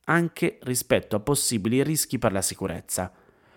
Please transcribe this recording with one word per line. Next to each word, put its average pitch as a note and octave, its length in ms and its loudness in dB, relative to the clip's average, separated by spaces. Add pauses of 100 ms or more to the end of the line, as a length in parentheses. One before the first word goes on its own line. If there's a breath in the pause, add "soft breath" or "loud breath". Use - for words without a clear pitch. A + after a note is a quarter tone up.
anche E3 560 0
rispetto A#2+ 560 0
a G#2 40 -4
possibili B2+ 640 2
rischi C#3+ 340 -2
per A#2 140 2
la F#2+ 100 0
sicurezza. - 680 -6 (460 soft breath)